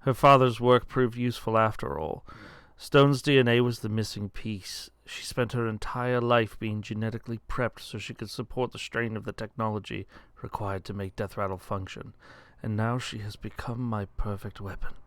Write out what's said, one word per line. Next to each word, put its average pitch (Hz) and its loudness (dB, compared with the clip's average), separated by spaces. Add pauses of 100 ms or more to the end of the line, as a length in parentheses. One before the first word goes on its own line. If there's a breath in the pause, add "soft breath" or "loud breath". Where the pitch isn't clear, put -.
Her 135 2
father's 131 8
work 123 6
proved 120 2
useful 120 -2
after 113 2
all. - -6 (520 loud breath)
Stone's 143 6
D 143 6
N 123 6
A 120 6
was 120 2
the 110 -6
missing 104 -4
piece. - -10 (160)
She - -12
spent - -2
her 117 -2
entire 123 -2
life 120 2
being 107 -4
genetically 110 -6
prepped - -2
so - -12
she 110 -10
could - -12
support 123 -6
the - -14
strain 113 -4
of 101 -8
the 104 -8
technology 107 -6 (360 loud breath)
required 98 -6
to 104 -10
make 98 -8
Death 101 -6
Rattle 95 -4
function. - -8 (480 loud breath)
And 110 -2
now 113 0
she - -8
has 104 -10
become - -8
my 110 -2 (100)
perfect 101 -4
weapon. 98 -4 (120)